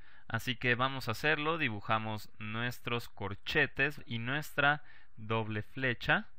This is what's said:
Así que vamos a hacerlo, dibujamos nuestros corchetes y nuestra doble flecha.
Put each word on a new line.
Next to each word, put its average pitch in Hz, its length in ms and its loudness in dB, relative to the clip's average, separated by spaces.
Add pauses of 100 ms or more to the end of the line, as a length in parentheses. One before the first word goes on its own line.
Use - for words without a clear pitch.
(280)
Así 113 280 0
que 123 200 2
vamos 131 320 0
a 120 40 0
hacerlo, 151 460 2
dibujamos 110 720 0 (100)
nuestros 117 680 -2
corchetes 135 960 2
y 117 140 -2
nuestra 143 640 2 (360)
doble 107 460 0
flecha. 135 640 2 (120)